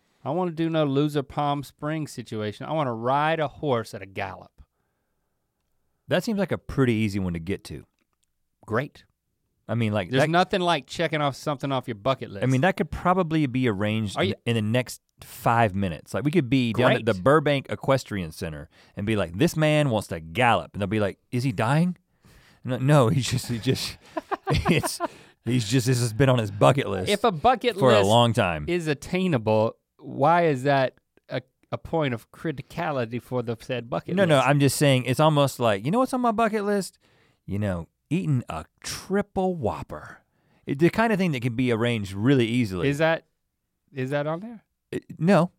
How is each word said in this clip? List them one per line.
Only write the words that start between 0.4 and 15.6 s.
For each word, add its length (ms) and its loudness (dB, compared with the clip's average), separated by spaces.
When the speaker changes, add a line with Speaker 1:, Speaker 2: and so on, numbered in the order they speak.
Speaker 1:
do 180 -2
no 160 2
loser 380 2
Palm 400 -2
Springs 500 -8
situation. 540 -8
I 40 -6
wanna 220 -2
ride 480 0
a 80 -2
horse 440 -4
at 80 -12
a 40 -16
gallop. 560 -12
Speaker 2:
That 160 0
seems 160 -4
like 120 -2
a 60 -4
pretty 360 0
easy 260 0
one 140 -2
to 60 -6
get 260 -8
to. 200 -14
Speaker 1:
Great. 400 -6
Speaker 2:
I 80 -4
mean, 180 0
like, 160 -2
Speaker 1:
There's 140 2
Speaker 2:
that 60 2
Speaker 1:
nothing 320 0
like 260 0
checking 340 -4
off 140 -2
something 360 -4
off 160 -2
your 80 -6
bucket 360 -4
list. 120 -8
Speaker 2:
I 40 2
mean, 140 2
that 140 2
could 140 -4
probably 560 0
be 220 0
arranged 500 -2
Speaker 1:
Are 60 0
you 100 0
Speaker 2:
in, 120 0
in 80 0
the 60 0
next 300 -2
five 540 0